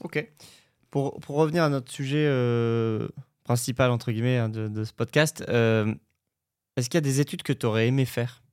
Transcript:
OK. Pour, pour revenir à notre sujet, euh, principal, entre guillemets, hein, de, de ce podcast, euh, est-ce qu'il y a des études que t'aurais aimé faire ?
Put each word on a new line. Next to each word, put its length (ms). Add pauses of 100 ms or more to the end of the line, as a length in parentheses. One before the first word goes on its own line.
OK. 260 (640)
Pour, 300
pour 160
revenir 260
à 60
notre 240
sujet, 340
euh, 840 (360)
principal, 460
entre 200
guillemets, 280
hein, 100
de, 200
de 160
ce 80
podcast, 560
euh, 460 (800)
est-ce 140
qu'il 60
y 20
a 40
des 180
études 240
que 80
t'aurais 340
aimé 180
faire ? 380 (100)